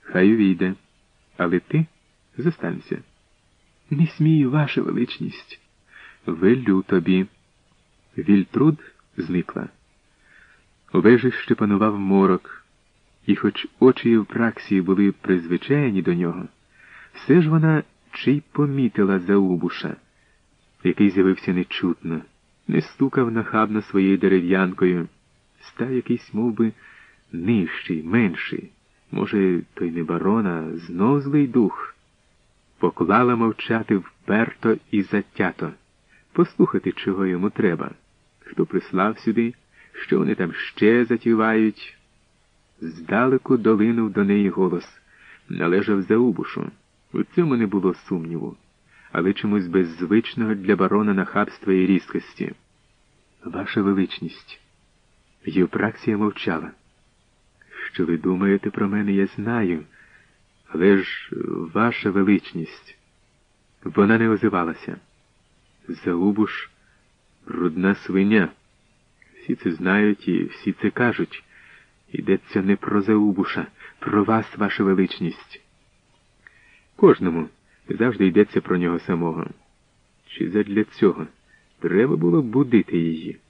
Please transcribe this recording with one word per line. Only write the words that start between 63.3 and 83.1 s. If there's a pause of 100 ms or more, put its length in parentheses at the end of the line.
Вона
не
озивалася. (920)
Заубуш — (800)
брудна
свиня. (840)
Всі
це
знають
і
всі
це
кажуть. (680)
Йдеться
не
про
Заубуша, (320)
про
вас,
ваша
величність. (1300)
Кожному (400)
завжди
йдеться
про
нього
самого. (800)
Чи
задля
цього (520)
треба
було
будити
її? (120)